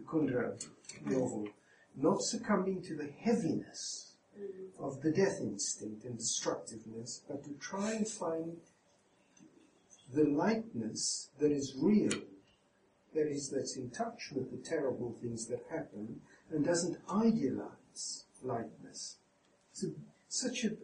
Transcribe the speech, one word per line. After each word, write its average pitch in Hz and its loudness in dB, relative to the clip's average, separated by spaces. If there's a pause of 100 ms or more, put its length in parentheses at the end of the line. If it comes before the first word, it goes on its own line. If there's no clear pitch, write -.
Kundera 131 2 (440)
novel. 123 2 (480)
Not 151 4
succumbing 190 2
to 151 -6
the 147 -6 (100)
heaviness - 0 (640)
of 131 -4
the 156 4
death 190 4
instinct 107 -4
and 120 -6
destructiveness, 113 -4
but 143 -6
to 147 -10 (100)
try 208 -2
and 220 2
find 165 -2 (1600)
the 151 6
lightness 147 2
that 147 6
is 135 -2
real, 196 8 (1040)
that 156 4
is, 139 -2
that's 131 -2
in 123 -6
touch - -6
with - -2
the - -8 (120)
terrible 120 0
things 117 -4
that 127 -4 (100)
happen, 147 -6 (300)
and 147 2
doesn't 170 4 (160)
idealize - 2 (180)
lightness. - -6 (560)
So, 180 -2 (400)
such - -2
a, 208 4 (140)